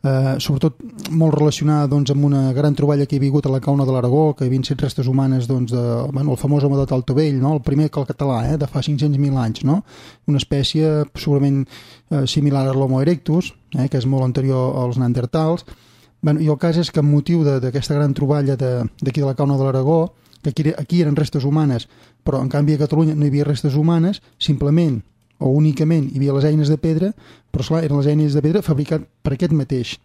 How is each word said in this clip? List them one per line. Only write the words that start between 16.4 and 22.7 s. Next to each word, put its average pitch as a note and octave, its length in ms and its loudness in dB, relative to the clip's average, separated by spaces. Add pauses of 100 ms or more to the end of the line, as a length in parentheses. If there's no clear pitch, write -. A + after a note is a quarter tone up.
el D3 100 2
cas E3 200 0
és E3+ 140 0
que, D#3 120 0
amb D3 80 4
motiu D#3 320 2
de, C#3 160 2
d'aquesta B2+ 340 -4
gran C#3+ 200 2
troballa C#3 420 0
de, B2 320 -2 (140)
d'aquí C3+ 180 -2
de C#3 80 0
la C3 80 -2
Cauna C#3 220 0
de C3+ 80 0
l'Aragó, C#3 480 0 (300)
que D#3 60 -2
aquí, D3+ 280 -2
aquí F3 240 0
eren D3 140 2
restes C#3+ 320 -2
humanes, C#3+ 400 0 (360)
però C3 200 -2
en C3+ 80 -4
canvi D3 240 2